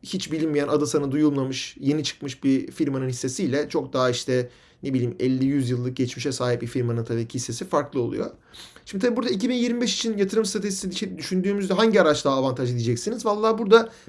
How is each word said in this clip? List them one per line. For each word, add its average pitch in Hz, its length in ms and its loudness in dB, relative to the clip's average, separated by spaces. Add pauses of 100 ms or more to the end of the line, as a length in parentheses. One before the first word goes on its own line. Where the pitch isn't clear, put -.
hiç 185 300 -8
bilinmeyen, 151 360 0
adı 147 180 2
sanı 143 260 0
duyulmamış, 139 680 0
yeni 147 240 0
çıkmış - 400 -8
bir 135 260 2
firmanın 135 380 -2
hissesiyle 135 600 -2
çok 135 240 -4
daha 127 180 2
işte 123 380 0 (340)
ne 135 120 -2
bileyim 120 260 0
elli 131 240 2
yüz 135 260 2
yıllık 123 260 -2
geçmişe 131 360 -2
sahip 123 300 0
bir 127 40 -4
firmanın 117 380 -2
tabii 113 240 -2
ki - 60 -10
hissesi 120 300 -6
farklı 147 360 -2
oluyor. - 300 -2 (540)
Şimdi 196 200 -4
tabii 240 120 2
burada 247 140 0
iki 202 180 0
bin 247 60 0
yirmi 240 260 0
beş 220 140 0
için 220 240 -2
yatırım 202 260 2
stratejisi 190 460 -4
düşün-, 185 280 -6
düşündüğümüzde 190 560 0
hangi 208 260 6
araç 151 240 4
daha 139 100 2
avantajlı 131 400 0
diyeceksiniz. 120 520 -2
Vallahi 214 320 2
burada 226 300 8 (200)